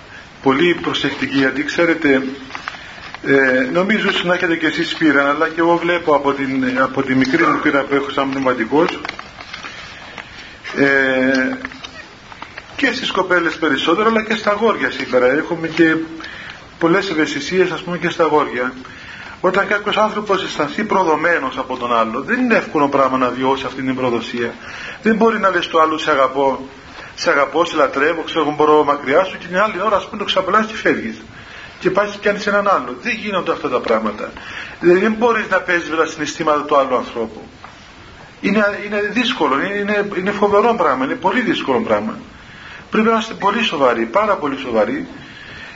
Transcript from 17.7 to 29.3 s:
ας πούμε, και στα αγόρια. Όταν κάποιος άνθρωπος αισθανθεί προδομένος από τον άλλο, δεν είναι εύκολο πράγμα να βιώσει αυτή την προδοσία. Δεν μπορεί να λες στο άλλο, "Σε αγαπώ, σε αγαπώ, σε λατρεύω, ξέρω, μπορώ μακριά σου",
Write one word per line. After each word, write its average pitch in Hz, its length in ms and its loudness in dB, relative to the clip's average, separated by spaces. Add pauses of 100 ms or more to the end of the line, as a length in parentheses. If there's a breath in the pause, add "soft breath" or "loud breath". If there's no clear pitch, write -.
ας 160 100 -6
πούμε, 175 180 -6
και 170 100 -2
στα 165 160 0
αγόρια. 127 480 0 (680 loud breath)
Όταν 190 260 2
κάποιος 208 300 0
άνθρωπος 208 480 0
αισθανθεί 151 400 -4
προδομένος 160 720 2
από 127 180 -6
τον 123 200 0
άλλο, 110 240 0
δεν 196 200 -2
είναι 240 160 4
εύκολο 151 320 2
πράγμα 135 300 2
να 127 100 2
βιώσει 131 380 0
αυτή 131 160 -8
την 131 120 -2
προδοσία. 120 600 -2 (480 loud breath)
Δεν 220 140 4
μπορεί 220 220 4
να 190 120 4
λες 175 140 2
στο - 160 0
άλλο, 156 180 2
"Σε 151 120 -2
αγαπώ, 135 580 2 (460 loud breath)
σε - 160 0
αγαπώ, 143 340 2
σε 165 120 -4
λατρεύω, 151 460 2
ξέρω, 147 340 0
μπορώ 151 280 6
μακριά 143 400 2
σου", - 140 -10